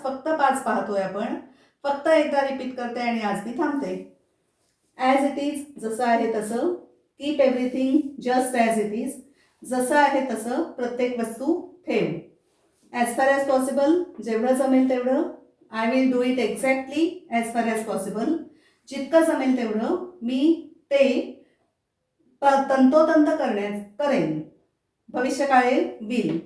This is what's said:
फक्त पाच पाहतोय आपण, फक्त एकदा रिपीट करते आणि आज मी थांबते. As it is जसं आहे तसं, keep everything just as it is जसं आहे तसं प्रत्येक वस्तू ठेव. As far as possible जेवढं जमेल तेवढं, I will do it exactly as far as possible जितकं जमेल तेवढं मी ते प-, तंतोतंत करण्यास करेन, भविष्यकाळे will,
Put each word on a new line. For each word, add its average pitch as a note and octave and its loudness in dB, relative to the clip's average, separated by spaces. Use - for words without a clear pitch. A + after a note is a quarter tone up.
फक्त C4 -6
पाच C#4 2
पाहतोय G3+ -2
आपण, G#3 -6
फक्त C#4 -2
एकदा D4 4
रिपीट B3+ -8
करते A#3+ -8
आणि A#3 -2
आज G#3 -4
मी A#3 -8
थांबते. C#4+ -2
As C4+ 2
it - -4
is D4 -4
जसं A3 -4
आहे A3+ 2
तसं, A#3 -2
keep C#4+ -2
everything C4 0
just B3+ 0
as A3 0
it G#3 -4
is C4 -6
जसं B3+ -2
आहे C4+ 4
तसं A#3+ -4
प्रत्येक B3 -2
वस्तू C4+ -2
ठेव. G#3 0
As A#3+ 0
far C4 4
as C#4 0
possible C4+ 2
जेवढं A#3 2
जमेल C4 4
तेवढं, B3+ 0
I A3+ -2
will C4 2
do B3 2
it B3 0
exactly C4+ -2
as A3+ -6
far A3+ 0
as A3 -6
possible G3+ -4
जितकं C#4 2
जमेल C4 2
तेवढं A3 -2
मी C4 -2
ते C#4 6
प-, C#4 4
तंतोतंत D4+ 6
करण्यास G#3 -2
करेन, E3+ 0
भविष्यकाळे B3+ 2
will, F3 0